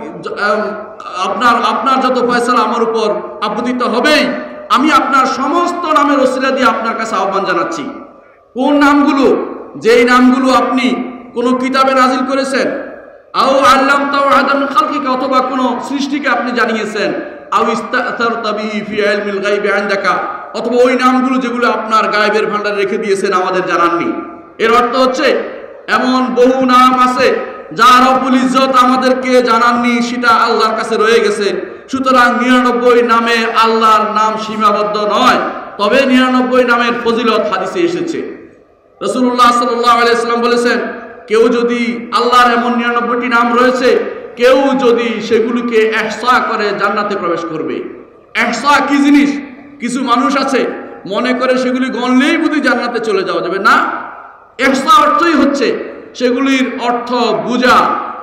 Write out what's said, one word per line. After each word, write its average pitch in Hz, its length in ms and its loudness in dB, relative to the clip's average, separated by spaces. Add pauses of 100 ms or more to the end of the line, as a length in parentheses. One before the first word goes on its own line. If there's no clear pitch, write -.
(220)
জ-, 214 60 -10
আম, 208 320 -2 (680)
আপনার, 233 320 0
আপনার 247 380 -2
যত 247 300 0
ফয়সালা 240 300 0
আমার 226 220 -2
উপর 220 320 -2 (320)
আপতিত 240 360 -4
হবেই, 247 440 0 (420)
আমি 277 240 2
আপনার 269 340 2
সমস্ত 311 720 -2
নামের 285 220 2
ওসিলা 254 300 -2
দিয়ে 254 180 2
আপনার 226 280 -4
কাছে 220 180 -6
আহ্বান 190 300 -2
জানাচ্ছি। 170 380 -4 (720)
কোন 285 220 2
নামগুলো? 285 720 2 (300)
যেই 240 280 4
নামগুলো 254 480 4
আপনি 247 420 0 (400)
কোনো 247 180 0
কিতাবে 262 420 0
নাজিল 254 320 2
করেছেন, 254 640 -4 (420)
আও 262 260 2
আল্লামতাহু 277 680 2
আহাদা 269 300 2
মিন 277 120 0
খালকিকা, 294 440 -2
অথবা 262 300 0
কোনো 254 480 -2
সৃষ্টিকে 285 400 -4
আপনি 240 240 -2
জানিয়েছেন, 220 600 -2 (380)
আও 226 220 0
ইস্তাসারতা 220 800 -4
বিহি 214 280 -6
ফি 214 140 -8
ইলমিল 202 440 -2
গায়বি 202 300 -2
ইনদাকা, 196 500 -2 (360)
অথবা 233 220 -4
ওই 254 180 4
নামগুলো 254 440 2
যেগুলো 240 320 0
আপনার 214 380 0
গায়বের 208 380 0
ভান্ডারে 208 300 -4
রেখে 202 220 -2
দিয়েছেন 196 340 -2
আমাদের 185 340 0
জানাননি। 170 460 0 (460)
এর 220 140 2
অর্থ 240 240 2
হচ্ছে - 460 0 (460)
এমন 254 460 0
বহু 262 300 4
নাম 254 360 4
আছে 254 360 2 (360)
যা 254 380 6
রব্বুল 254 240 2
ইজ্জত 262 480 2
আমাদেরকে 254 600 2
জানাননি, 240 600 2
সেটা 240 260 -2
আল্লাহর 220 480 2
কাছে 220 200 -4
রয়ে 220 240 4
গেছে। - 560 -2 (140)
সুতরাং 247 540 2
নিরানব্বই 247 580 2
নামে 233 440 0 (160)
আল্লাহর 220 500 2
নাম 214 340 0
সীমাবদ্ধ 208 520 0
নয়, 208 400 2 (400)
তবে 247 280 2
নিরানব্বই 254 580 2
নামের 240 280 0 (120)
ফজিলত 226 360 0 (120)
হাদিসে 185 280 -4
এসেছে। 165 720 -4 (520)
রাসূলুল্লাহ 247 500 2
সাল্লাল্লাহু 240 460 2
আলাইহি 233 140 2
ওয়াসাল্লাম 233 280 0
বলেছেন, 240 380 2 (500)
কেউ 226 200 4
যদি, 240 640 -2
আল্লাহর 247 400 4
এমন 233 240 0
নিরানব্বইটি 240 520 -2
নাম 240 300 2
রয়েছে, 254 400 2 (380)
কেউ 262 260 4 (160)
যদি 233 440 0
সেগুলিকে 233 600 0
ইহসা 220 580 0
করে 208 380 -2
জান্নাতে 202 380 -2
প্রবেশ 170 240 -2
করবে। 151 340 -6 (600)
ইহসা 269 440 2
কি 277 160 0
জিনিস? 285 440 4 (400)
কিছু 240 240 -4
মানুষ 269 320 2
আছে 254 300 0 (400)
মনে 233 260 -2
করে 254 260 0
সেগুলি 254 320 -2
গণলেই 254 460 2
বুঝি 302 240 0
জান্নাতে 240 400 -2
চলে 202 220 0
যাওয়া 175 200 -4
যাবে, 185 160 -4
না। 226 280 2 (720)
ইহসা 277 440 2
অর্থই 294 300 2
হচ্ছে 262 580 0 (240)
সেগুলির 262 560 0 (120)
অর্থ 240 300 -4 (340)
বুঝা, 240 440 2 (320)